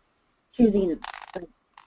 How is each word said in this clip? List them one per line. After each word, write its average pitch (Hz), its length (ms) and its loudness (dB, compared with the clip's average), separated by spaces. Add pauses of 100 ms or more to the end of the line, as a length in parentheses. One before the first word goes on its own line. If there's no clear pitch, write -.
(520)
choosing 202 380 4 (440)
the 180 140 -14 (400)